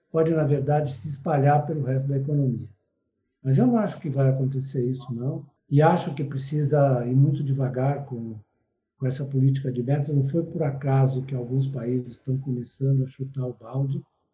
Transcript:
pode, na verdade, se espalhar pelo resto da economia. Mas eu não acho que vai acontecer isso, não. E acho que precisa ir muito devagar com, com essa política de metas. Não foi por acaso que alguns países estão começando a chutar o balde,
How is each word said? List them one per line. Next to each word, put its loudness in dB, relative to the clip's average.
pode, 2
na 2
verdade, 2
se -12
espalhar 2
pelo -4
resto -2
da -2
economia. 0
Mas 4
eu 6
não 4
acho -2
que -8
vai 2
acontecer -2
isso, -6
não. -6
E 6
acho 2
que -6
precisa 0
ir 0
muito 4
devagar -2
com, -10
com -2
essa -4
política 2
de -4
metas. 0
Não 2
foi 0
por -6
acaso 0
que -8
alguns -2
países -4
estão -4
começando -2
a -2
chutar -8
o -6
balde, -6